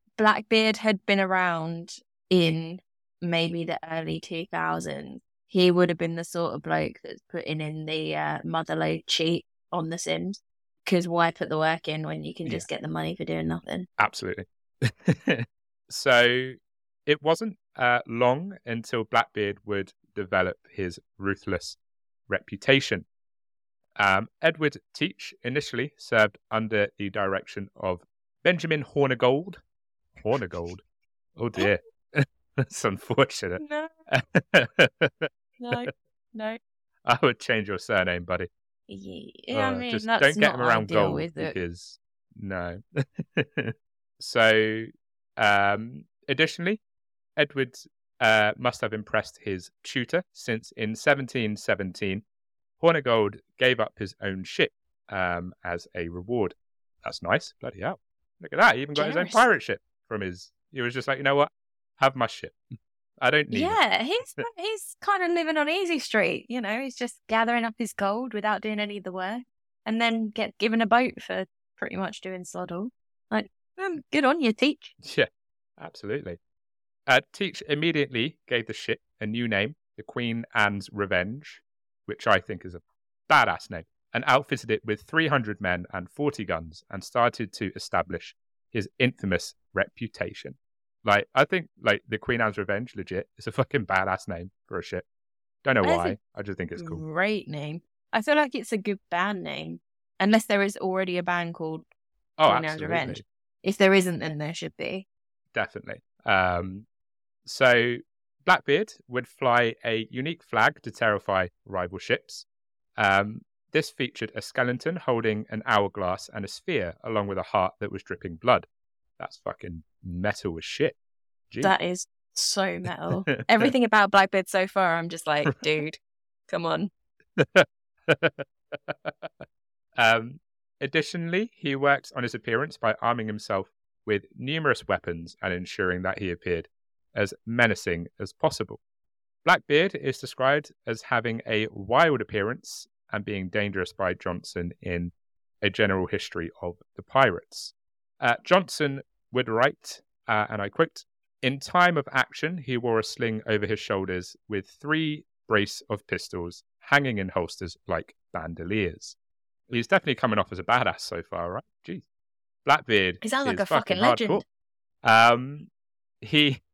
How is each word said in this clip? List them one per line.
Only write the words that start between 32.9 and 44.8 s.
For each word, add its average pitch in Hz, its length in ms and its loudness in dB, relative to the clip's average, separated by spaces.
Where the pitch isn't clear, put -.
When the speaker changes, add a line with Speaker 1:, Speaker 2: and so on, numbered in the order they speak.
Speaker 1:
No. 302 180 -4
Speaker 2:
<laughs> - 580 2
Speaker 1:
No, 240 220 -4
no. 220 240 -8
Speaker 2:
I 120 160 2
would 123 180 2
change 107 280 0
your 101 100 -4
surname, 90 460 0
buddy. 90 240 -4
Speaker 1:
Yeah, 196 840 -6
I 254 40 -2
Speaker 2:
Uh, - 40 -4
Speaker 1:
mean, 247 140 -6
Speaker 2:
just 214 160 -4
Speaker 1:
that's 226 140 2
Speaker 2:
don't 143 120 6
get 185 60 -4
Speaker 1:
not 147 160 4
Speaker 2:
him 127 60 -4
around 113 240 4
Speaker 1:
ideal, 104 240 2
Speaker 2:
gold 147 120 -2
Speaker 1:
is 160 160 -8
it? 160 160 -6
Speaker 2:
because, 87 460 -8
no. 92 460 -8
<laughs> - 800 -6
So, 110 640 4